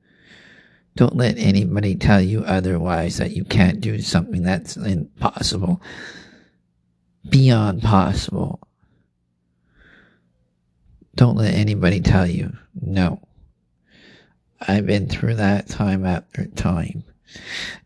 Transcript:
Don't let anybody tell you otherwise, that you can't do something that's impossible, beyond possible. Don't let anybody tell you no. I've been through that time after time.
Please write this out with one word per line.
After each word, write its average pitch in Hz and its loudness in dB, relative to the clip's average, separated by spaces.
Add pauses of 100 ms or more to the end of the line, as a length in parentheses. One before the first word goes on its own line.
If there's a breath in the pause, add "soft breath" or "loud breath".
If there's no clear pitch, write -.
(960 soft breath)
Don't - 4
let 120 0
anybody 101 2
tell 101 4
you 104 0
otherwise, 90 -2
that - -2
you - -6
can't - 2
do 107 -4
something 190 -2
that's - -4
impossible, 98 -4 (1500 loud breath)
beyond 113 4
possible. - 0 (2500 soft breath)
Don't 120 4
let 107 0
anybody 101 2
tell 90 2
you - -6 (240)
no. 92 -2 (1400 soft breath)
I've 98 0
been 101 0
through 113 -2
that 101 0
time 95 -2
after - -4
time. - -4 (800 loud breath)